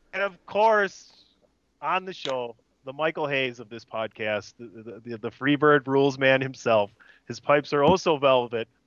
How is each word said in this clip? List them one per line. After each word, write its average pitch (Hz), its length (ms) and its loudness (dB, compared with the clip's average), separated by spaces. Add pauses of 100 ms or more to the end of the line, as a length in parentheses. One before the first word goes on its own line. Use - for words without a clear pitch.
(140)
and 190 100 -4
of 190 220 -8
course, 208 680 0 (680)
on 180 240 -2
the 190 80 -12
show, 123 420 -8 (280)
the 131 100 -14
Michael 156 340 -4
Hayes 131 320 -2
of 110 100 -18
this 113 160 -16
podcast, 107 720 -6
the, 120 60 -16
the, 110 360 -18 (100)
the, 117 60 -10
the 113 140 -8
Freebird 143 560 2
Rules 135 320 2
man 135 220 4
himself. 117 500 0 (360)
His 120 120 -10
pipes 143 340 0
are 143 100 2
oh 170 120 6
so 170 220 0
velvet, 123 500 0 (200)